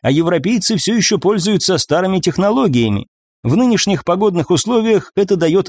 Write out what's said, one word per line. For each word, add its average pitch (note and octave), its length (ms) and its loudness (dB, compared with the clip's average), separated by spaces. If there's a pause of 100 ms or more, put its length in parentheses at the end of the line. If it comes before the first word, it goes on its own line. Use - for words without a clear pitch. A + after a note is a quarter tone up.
а B2+ 80 0
европейцы E3+ 680 0
всё A3 200 0
ещё G3+ 220 0
пользуются G3 580 0
старыми F3+ 440 0
технологиями. F3+ 880 0 (360)
В B2 120 0
нынешних G#3 480 0
погодных F#3 460 0
условиях A3 640 0
это G3 220 0
даёт E3 320 0